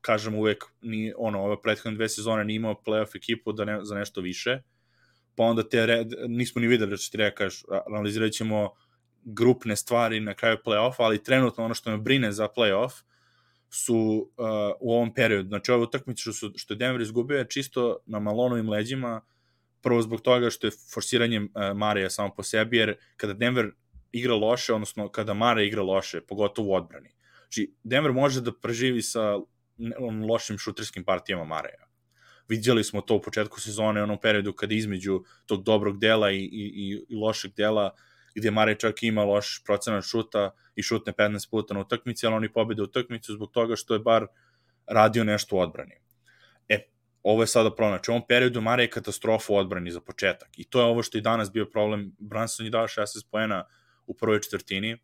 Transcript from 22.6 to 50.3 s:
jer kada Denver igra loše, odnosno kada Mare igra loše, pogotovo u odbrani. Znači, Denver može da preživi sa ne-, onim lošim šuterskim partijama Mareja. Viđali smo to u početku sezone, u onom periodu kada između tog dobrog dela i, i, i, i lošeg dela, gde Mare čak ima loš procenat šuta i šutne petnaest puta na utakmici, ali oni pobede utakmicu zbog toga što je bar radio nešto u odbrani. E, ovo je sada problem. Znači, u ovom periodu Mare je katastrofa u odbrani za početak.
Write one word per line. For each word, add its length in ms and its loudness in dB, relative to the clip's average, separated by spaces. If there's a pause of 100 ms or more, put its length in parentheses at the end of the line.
jer 180 4 (220)
kada 160 -4
Denver 380 0 (420)
igra 220 0
loše, 400 2
odnosno 340 -6
kada 260 -4
Mare 320 4
igra 160 -2
loše, 380 -2
pogotovo 500 -2
u 40 4
odbrani. 360 -4 (280)
Znači, 440 -6
Denver 300 2
može 280 2
da 120 -4
preživi 500 -2
sa 360 -2 (380)
ne-, 220 -8
onim 260 -6
lošim 340 -2
šuterskim 460 -10
partijama 400 -2
Mareja. 420 -8 (640)
Viđali 360 2
smo 160 -4
to 140 2
u 80 2
početku 380 -6
sezone, 400 -2
u 40 0
onom 160 -4
periodu 320 2
kada 220 -4
između 500 -2 (220)
tog 160 -2
dobrog 360 2
dela 320 4
i, 60 0
i, 160 -6
i, 560 -8
i 80 -10
lošeg 400 -4
dela, 380 2 (400)
gde 160 0
Mare 240 4
čak 280 -2
ima 220 2
loš 400 0
procenat 400 -2
šuta 460 -2 (240)
i 80 -6
šutne 300 -2
petnaest 380 0
puta 240 -2
na 60 -2
utakmici, 460 -4
ali 80 2
oni 180 -2
pobede 300 0
utakmicu 520 -6
zbog 180 -10
toga 240 2
što 180 -2
je 60 0
bar 260 4 (600)
radio 380 6
nešto 320 0
u 20 4
odbrani. 360 -2 (760)
E, 100 4 (440)
ovo 200 6
je 40 4
sada 280 4
problem. 240 0
Znači, 120 -6
u 40 2
ovom 140 -2
periodu 320 4
Mare 220 2
je 80 2
katastrofa 600 -2
u 40 4
odbrani 340 -2
za 100 -8
početak. 560 -4